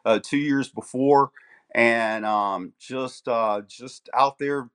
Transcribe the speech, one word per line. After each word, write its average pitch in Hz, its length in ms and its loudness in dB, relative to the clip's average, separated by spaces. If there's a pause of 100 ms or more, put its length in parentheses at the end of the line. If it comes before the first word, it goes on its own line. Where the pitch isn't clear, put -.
uh, 110 180 2
two - 160 -4
years 139 300 -2
before, 135 640 2 (420)
and, 113 500 2
um, 101 540 -4
just, 127 480 -10
uh, 110 400 0
just - 480 -20
out 139 240 2
there 143 360 -6